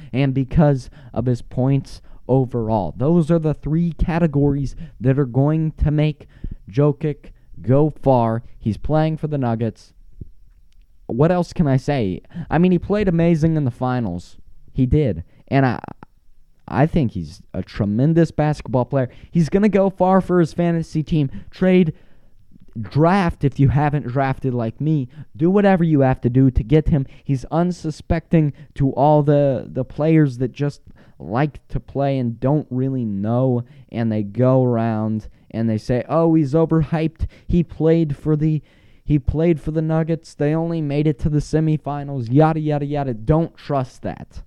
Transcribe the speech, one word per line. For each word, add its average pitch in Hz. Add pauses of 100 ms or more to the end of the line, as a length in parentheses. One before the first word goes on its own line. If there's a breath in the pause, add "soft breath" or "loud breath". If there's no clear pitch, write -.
(120)
and 135
because 135 (240 loud breath)
of 120
his 123
points 135 (260 soft breath)
overall. 113
Those 156
are 170
the 156
three 165
categories 143 (240 loud breath)
that 131
are 143
going 147
to -
make 151 (420 loud breath)
Jokic 143 (300)
go 139
far. 117 (160 soft breath)
He's 101
playing 156
for 156
the 151
Nuggets. 117 (1120)
What 147
else 180
can 156
I 135
say? 120 (280 loud breath)
I 147
mean, 180
he 170
played 208
amazing 165
in 151
the 120
finals. 123 (360)
He 131
did. 123 (240 soft breath)
And 135
I, 117 (880)
I 127
think 156
he's 82 (120)
a 92
tremendous 143
basketball 143
player. 135 (220 loud breath)
He's 165
gonna 196
go 190
far 185
for 180
his 165
fantasy 170
team. 147 (180 loud breath)
Trade, 185 (840 soft breath)
draft 165
if 139
you 135
haven't 143
drafted 131
like 113
me. 147 (280 loud breath)
Do 156
whatever 190
you 156
have 131
to 120
do 131
to 123
get 151
him. 139 (160 loud breath)
He's 135
unsuspecting 160 (220 loud breath)
to 135
all 151
the, 143
the 131
players 151
that 127
just 143 (360 soft breath)
like 120
to -
play 139
and 117
don't 143
really 131
know, 117 (260 loud breath)
and 113
they 107
go 127
around 110 (220 soft breath)
and 113
they 110
say, 123
"Oh, 160
he's 147
overhyped. 160 (220 soft breath)
He 175
played 160
for 156
the, 156 (420 soft breath)
he 147
played 156
for 156
the 160
Nuggets. 160
They 147
only 165
made 147
it 151
to 160
the 151
semifinals," 143
yada, 156
yada, 147
yada. 143
Don't 151
trust -
that. -